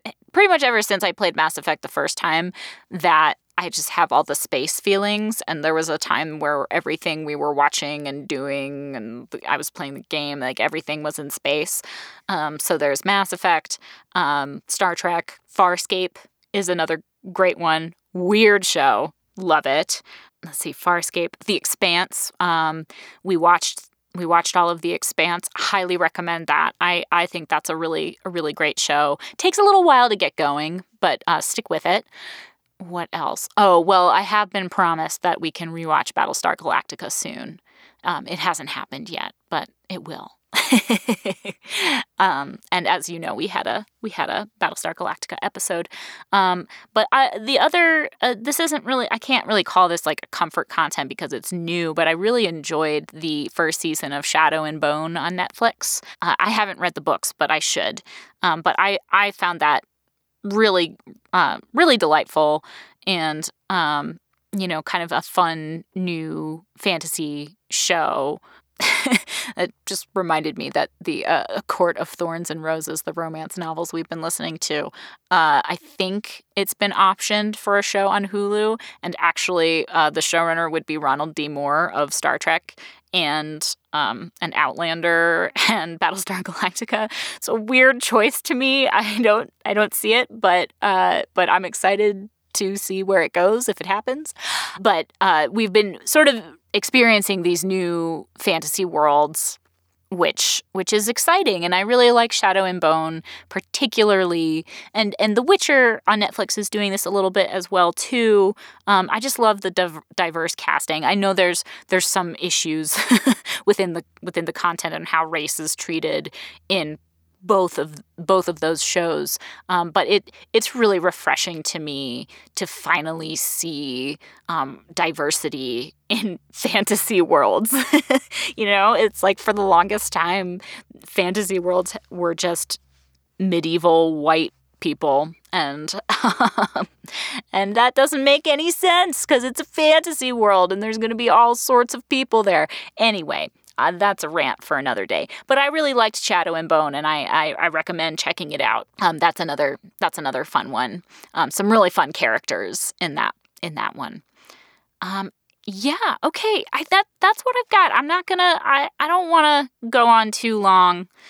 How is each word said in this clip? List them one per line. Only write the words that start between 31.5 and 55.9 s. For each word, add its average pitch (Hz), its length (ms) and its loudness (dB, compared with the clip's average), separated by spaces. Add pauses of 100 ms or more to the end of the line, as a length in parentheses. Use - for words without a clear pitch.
with 160 160 -4
it. 190 200 2 (720)
What 175 340 -10
else? - 460 -6
Oh, 185 240 6
well, 180 260 4
I 180 140 4
have 208 280 0
been 185 200 -6
promised 165 540 -2
that 180 180 0
we 160 100 -4
can 165 200 -12
rewatch 160 420 -2
Battlestar - 420 -2
Galactica - 560 -6
soon. - 480 -10 (460)
Um, - 200 -6
it 175 140 -10
hasn't 160 300 -4
happened - 400 -12
yet, - 240 -10 (160)
but 110 180 -4 (220)
it 180 160 -12
will. 147 260 -16 (220)
<laughs> - 680 0 (1000)
Um, 143 400 0 (100)
and 175 160 -2
as 170 220 0
you 170 100 -10
know, 165 160 -8
we 123 140 -6
had - 180 -4
a, - 200 -4 (160)
we 220 80 -8
had - 200 -4
a 208 200 -6 (100)
Battlestar - 340 -4
Galactica - 480 -10
episode. 185 460 -6 (460)
Um, 185 340 2 (260)
but 220 200 4
I, 269 260 4
the 220 180 0
other, 320 520 4 (120)
uh, 247 160 0
this 262 220 -4
isn't 302 240 -2
really, 247 260 -2
I 226 80 -2
can't 254 300 -2
really 202 160 2
call 185 240 4
this, 170 180 -2
like, 156 160 -2
a - 60 -18
comfort - 400 -4
content 147 400 -2
because 143 240 -10
it's 139 220 -8
new, 170 400 -4
but 160 160 2
I - 20 2
really 214 340 0
enjoyed 156 680 -2
the 151 400 -6
first 160 260 0
season 156 320 -6
of 143 140 -8
Shadow 160 400 2
and 156 160 -6
Bone 156 340 -2
on 170 220 -6
Netflix. - 640 -4 (180)